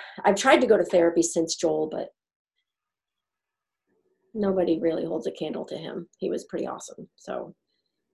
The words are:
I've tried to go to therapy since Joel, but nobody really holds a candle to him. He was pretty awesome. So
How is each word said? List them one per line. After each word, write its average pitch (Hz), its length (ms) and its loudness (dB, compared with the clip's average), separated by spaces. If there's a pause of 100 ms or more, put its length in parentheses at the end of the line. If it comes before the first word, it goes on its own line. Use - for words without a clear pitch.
(240)
I've 202 120 4
tried 262 260 6
to 247 60 2
go 208 100 8
to 175 60 4
therapy 170 400 4
since 165 320 0
Joel, 156 360 0
but - 180 -6 (2250)
nobody 185 460 2
really 165 260 -2
holds 165 220 -6
a - 40 -6
candle - 340 -8
to - 120 -12
him. 160 300 -10 (100)
He 190 120 -4
was 175 160 -4
pretty 131 220 -6
awesome. - 480 -14
So - 400 -10 (580)